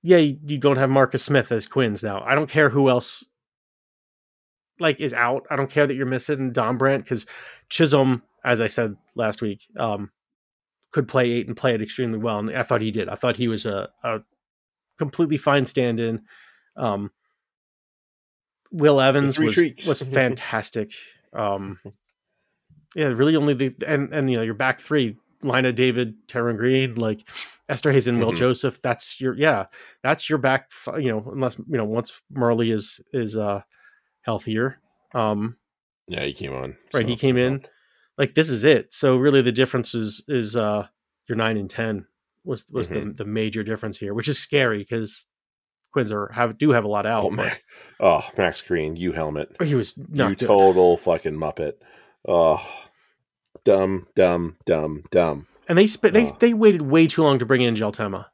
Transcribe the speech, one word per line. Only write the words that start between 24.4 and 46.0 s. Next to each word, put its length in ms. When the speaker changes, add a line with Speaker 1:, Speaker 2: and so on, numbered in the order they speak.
Speaker 1:
your 120
back 240
three, 380
Lina 300
David, 420
Tyrone 280
Green, 380
like, 340
Esterhuizen, 520
Will 80
Speaker 2:
Mm-hmm. 80
Speaker 1:
Joseph, 460
that's 380
your, 160
yeah, 300
that's 260
your 100
back 320
f-, 320
you 80
know, 220
unless, 260
you 180
know, 80
once 360
Murley 400
is, 300
is, 240
uh, 260
healthier. 560
Um, 440
Speaker 2:
Yeah, 180
he 80
came 220
on, 220
Speaker 1:
right, 160
he 80
Speaker 2:
so 40
Speaker 1:
came 140
Speaker 2:
that 80
Speaker 1:
in. 120
Speaker 2:
helped. 160
Speaker 1:
Like, 180
this 140
is 140
it. 320
So 220
really 260
the 100
difference 420
is, 340
is, 260
uh, 320
your 80
nine 200
and 120
ten 380
was, 280
was 160
Speaker 2:
Mm-hmm. 200
Speaker 1:
the, 60
the 100
major 400
difference 340
here, 160
which 140
is 100
scary 460
'cause 420
Quins 200